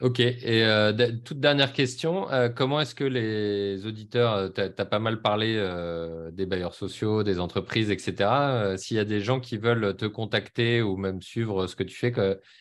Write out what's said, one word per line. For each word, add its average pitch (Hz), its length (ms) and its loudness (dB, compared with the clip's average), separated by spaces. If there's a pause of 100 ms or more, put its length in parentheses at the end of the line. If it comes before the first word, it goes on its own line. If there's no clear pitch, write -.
Ok. 123 180 2
Et, 120 460 2
euh, 107 260 6
d-, 117 300 2
toute 143 180 -10
dernière 143 320 4
question, 160 580 -2
euh, 123 200 4
comment 139 320 0
est-ce - 120 -6
que - 80 -6
les 104 840 0
auditeurs, 110 480 0
euh, 95 160 0
t'as, 95 180 -2
t'as 98 160 -2
pas 104 140 0
mal 113 240 0
parlé, 110 340 2
euh, 85 760 -4
des 95 120 -4
bailleurs 90 300 -4
sociaux, 107 480 -2
des 95 180 0
entreprises, 101 500 -2
et 92 80 0
cetera. 117 520 2
Euh, 101 260 0
s'il 110 220 -4
y - 20 2
a 101 60 0
des 104 160 -2
gens 127 180 0
qui 120 160 -8
veulent 107 400 2
te - 80 -6
contacter 117 800 -2
ou 95 160 -2
même 95 240 -4
suivre 104 440 -4
ce 90 100 -8
que 98 60 -2
tu 92 140 -8
fais, 120 160 0
que, 98 260 0 (220)